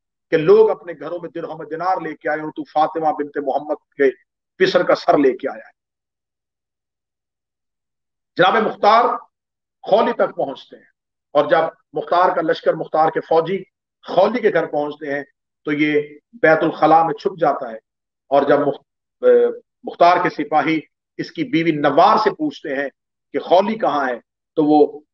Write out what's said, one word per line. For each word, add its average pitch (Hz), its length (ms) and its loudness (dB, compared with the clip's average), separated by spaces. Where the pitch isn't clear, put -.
कि 160 60 2
लोग 202 320 4
अपने 175 240 -8
घरों 156 260 -12
में 165 120 -12
दिरहम 160 340 -12
दिनार 170 380 -4
लेके 156 260 -10
आए 151 100 -4
और 156 160 -10
तू 156 100 -10
फातिमा 156 480 -2
बिनते 147 280 -8
मोहम्मद 139 360 -6
के 139 160 2
पिसर 185 240 2
का 170 120 2
सर 165 240 2
लेके 131 280 0
आया 110 180 -14
है। - 60 -20
जनाब 202 260 2
मुख्तार 220 440 2
खौली 226 300 2
तक 208 220 -2
पहुंचते 135 420 -10
हैं - 120 -20
और 143 140 2
जब 160 220 0
मुख्तार 180 400 0
का 175 60 -4
लश्कर, 165 340 -2
मुख्तार 156 340 -2
के 151 120 -4
फौजी 165 360 0
खौली 220 360 0
के 208 100 2
घर 165 160 0
पहुंचते 147 400 -6
हैं 139 160 -6
तो 147 60 -2
ये 147 460 -2
बैतुल 160 340 2
खला 160 320 4
में 156 100 -4
छुप 185 240 -8
जाता 143 340 -2
है 113 80 -14
और 135 180 2
जब 143 160 2
मुख-, - 180 -4
अ, 120 400 4
मुख्तार 180 380 2
के 160 80 0
सिपाही 151 500 -2
इसकी - 260 -8
बीवी 160 280 -2
नवार 151 460 2
से - 120 0
पूछते 156 400 -8
हैं 135 180 -6
कि - 500 -12
खौली 202 380 2
कहाँ 147 300 -2
है, 120 120 -6
तो 160 60 2
वो 147 400 2